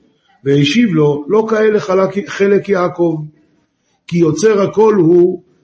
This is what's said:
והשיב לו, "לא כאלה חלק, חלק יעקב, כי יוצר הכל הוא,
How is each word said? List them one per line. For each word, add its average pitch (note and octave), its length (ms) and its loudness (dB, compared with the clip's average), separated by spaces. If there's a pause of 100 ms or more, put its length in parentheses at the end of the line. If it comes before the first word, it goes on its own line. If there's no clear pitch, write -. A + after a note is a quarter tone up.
(440)
והשיב D3 500 0
לו, D3 340 0
"לא A3 220 0
כאלה G#3+ 300 0
חלק, F#3+ 480 -4
חלק G3 400 -2
יעקב, F3 480 -2 (920)
כי F3 120 -4
יוצר G3 440 0
הכל G#3 320 2
הוא, F3+ 480 2 (220)